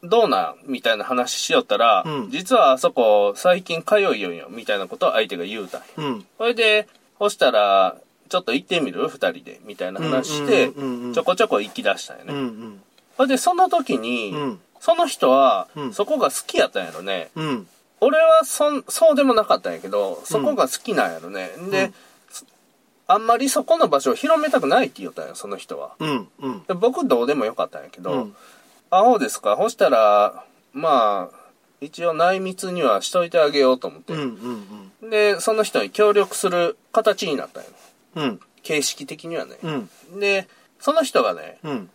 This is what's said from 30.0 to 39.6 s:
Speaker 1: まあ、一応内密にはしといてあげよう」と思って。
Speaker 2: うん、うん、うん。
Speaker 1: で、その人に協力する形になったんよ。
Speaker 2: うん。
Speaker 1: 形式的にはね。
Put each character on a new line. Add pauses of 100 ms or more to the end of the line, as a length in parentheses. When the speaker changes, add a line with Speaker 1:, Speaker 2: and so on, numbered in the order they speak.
Speaker 1:
ま
あ、 (440)
一
応
内
密
に
は
し
と
い
て
あ
げ
よ
う」
と
思
っ
て。
Speaker 2:
う
ん、
う
ん、 (100)
う
ん。
Speaker 1:
で、
そ
の
人
に
協
力
す
る (140)
形
に
な
っ
た
ん
よ。 (460)
Speaker 2:
う
ん。 (220)
Speaker 1:
形
式
的
に
は
ね。